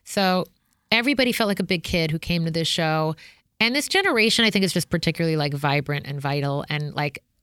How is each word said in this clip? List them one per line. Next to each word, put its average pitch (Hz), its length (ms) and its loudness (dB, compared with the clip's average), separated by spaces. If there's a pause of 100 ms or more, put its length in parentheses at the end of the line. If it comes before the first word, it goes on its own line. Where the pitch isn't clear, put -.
So 185 420 0 (460)
everybody 240 400 2
felt 220 160 0
like 202 120 0
a 202 40 0
big 175 200 -2
kid 160 280 0
who 160 80 -2
came 170 260 -2
to 165 60 -2
this 160 160 -2
show. 156 480 0 (440)
And 233 160 2
this 294 120 -2
generation, 277 560 2
I 220 60 4
think, 190 160 2
is 170 80 0
just 170 160 -2
particularly, 165 480 0
like, 147 160 -2
vibrant 143 540 -2
and 139 120 -8
vital, 139 500 -2
and, 147 260 -4
like, 147 260 -4 (220)